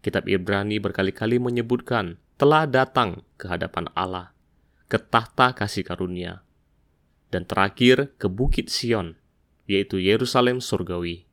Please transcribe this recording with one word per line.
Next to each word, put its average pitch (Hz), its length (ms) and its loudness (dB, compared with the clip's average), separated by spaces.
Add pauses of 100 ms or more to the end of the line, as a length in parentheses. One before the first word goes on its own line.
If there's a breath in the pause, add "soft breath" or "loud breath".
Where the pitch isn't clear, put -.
Kitab - 240 -4
Ibrani 101 520 -2
berkali-kali 101 600 -2
menyebutkan 120 800 -4 (160)
telah 156 320 4
datang 127 560 0 (120)
ke - 120 -12
hadapan 87 480 -6
Allah, 92 360 -6 (560)
ke - 80 -2
tahta 123 600 2
kasih 101 280 -4
karunia, 90 600 -8 (880)
dan 90 120 -4
terakhir 123 720 2
ke 95 160 -4
Bukit 127 400 0
Sion, 104 480 -4 (480)
yaitu 98 320 0
Yerusalem 123 640 2
Surgawi. 87 680 -6